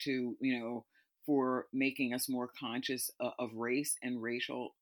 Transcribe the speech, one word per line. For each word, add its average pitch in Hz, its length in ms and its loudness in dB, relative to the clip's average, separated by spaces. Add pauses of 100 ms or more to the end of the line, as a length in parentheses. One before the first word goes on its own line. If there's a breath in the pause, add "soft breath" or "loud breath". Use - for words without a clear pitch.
to, 127 340 0
you 127 200 2
know, 117 260 -4 (400 soft breath)
for 127 460 4
making 131 420 2
us 127 140 -2
more 123 220 -2 (100)
conscious 123 500 -2 (100)
of, 123 200 -2
of 120 160 0
race 123 480 0
and 123 180 -2
racial 120 600 -4